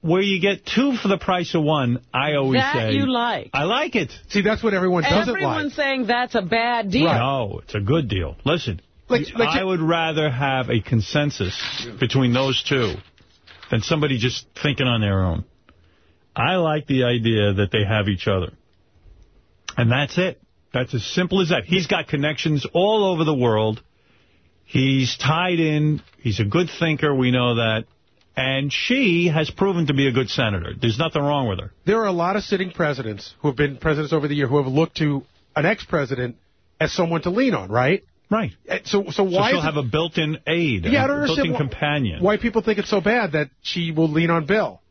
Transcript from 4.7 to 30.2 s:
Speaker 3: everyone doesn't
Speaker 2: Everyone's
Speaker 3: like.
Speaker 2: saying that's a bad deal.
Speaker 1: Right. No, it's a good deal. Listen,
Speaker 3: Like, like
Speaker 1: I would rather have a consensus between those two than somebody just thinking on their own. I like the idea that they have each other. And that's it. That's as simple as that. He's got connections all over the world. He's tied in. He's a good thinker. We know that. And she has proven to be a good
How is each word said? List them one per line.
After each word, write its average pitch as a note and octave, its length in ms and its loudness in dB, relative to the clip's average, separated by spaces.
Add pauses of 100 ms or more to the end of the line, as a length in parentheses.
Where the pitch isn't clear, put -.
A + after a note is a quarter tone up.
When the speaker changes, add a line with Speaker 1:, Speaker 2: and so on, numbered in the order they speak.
Speaker 3:
everyone F3+ 300 2
doesn't - 260 2
Speaker 2:
Everyone's D4+ 480 -2
Speaker 3:
like. D4 80 0
Speaker 2:
saying C4 220 -2
that's A#3+ 280 0
a A3 60 2
bad A3+ 500 0
deal. B3 140 2
Speaker 1:
Right. E3 140 2
No, A#2+ 440 -2
it's - 120 -12
a G#2 60 0
good C3 260 0
deal. F2 280 -4 (100)
Listen, C#3+ 360 -2 (280)
Speaker 3:
Like, B3 180 0 (100)
like F3+ 200 2
Speaker 1:
I F#3 60 -2
would F#3 180 0
rather D#3+ 480 2
have C3 400 0
a A#2 120 2
consensus - 1040 -2 (120)
between B2+ 340 2
those C3 300 0
two A#2+ 320 0 (760)
than A#2 100 2
somebody D3 360 0
just A#2+ 280 -2 (160)
thinking C3+ 260 0
on A#2 140 2
their G2+ 220 2
own. E2+ 220 -2 (920)
I D3 200 0
like D#3 320 0
the C3 180 2
idea A2+ 480 2
that G2 180 0
they G#2+ 140 2
have G#2 220 0
each G2+ 200 -2
other. F#2+ 240 0 (1300)
And A#2+ 140 2
that's C#3 260 0
it. F3+ 240 -2 (320)
That's B2 200 -2
as A#2+ 100 -2
simple F3+ 380 0
as E3 80 0
that. D3+ 160 2
He's F3+ 220 0
got E3 220 -2
connections D3 640 -2
all G3+ 320 4
over E3+ 180 2
the D#3 100 2
world. A2 480 2 (840)
He's C3+ 540 0
tied E3+ 420 0
in. D3+ 420 0 (180)
He's A2 200 -2
a G#2+ 60 2
good E3 240 0 (100)
thinker. D3+ 340 0
We B2+ 180 2
know B2 240 2
that. A2+ 300 0 (520)
And C3+ 340 -2
she F#3 560 2
has D#3 220 2
proven F3 380 0
to C#3+ 80 0
be C3+ 120 2
a C3 40 2
good B2 180 0